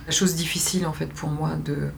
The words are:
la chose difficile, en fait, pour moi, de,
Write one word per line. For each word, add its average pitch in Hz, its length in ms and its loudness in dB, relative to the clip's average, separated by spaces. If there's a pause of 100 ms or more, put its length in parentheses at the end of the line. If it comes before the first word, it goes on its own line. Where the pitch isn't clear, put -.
la 156 60 -2
chose 180 220 4
difficile, 170 520 0
en 156 60 0
fait, 156 200 -4
pour - 180 -4
moi, 156 200 0 (140)
de, 147 120 0 (220)